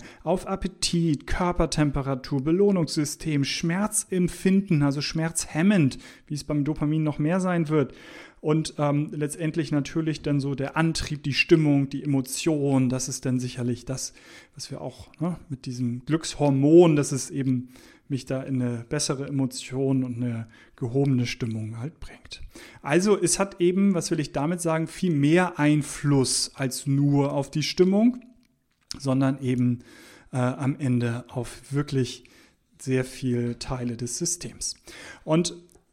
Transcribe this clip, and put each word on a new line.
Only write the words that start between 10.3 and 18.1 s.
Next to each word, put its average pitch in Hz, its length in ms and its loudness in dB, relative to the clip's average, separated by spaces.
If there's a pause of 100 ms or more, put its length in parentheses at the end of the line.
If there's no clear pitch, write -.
so 139 160 -2
der 135 220 -6
Antrieb, 156 480 -2
die 131 100 -2
Stimmung, 147 560 4
die 139 140 -8
Emotion, 139 840 0
das 127 200 -2
ist - 180 -8
dann 127 140 0
sicherlich 123 440 -4
das, - 280 -8 (420)
was - 160 -14
wir 139 100 -12
auch, - 280 -14 (100)
ne, 165 200 -4 (100)
mit - 180 -12
diesem 123 380 -4
Glückshormon, 151 880 6
dass 143 160 2
es 131 200 -4
eben 131 400 -2 (400)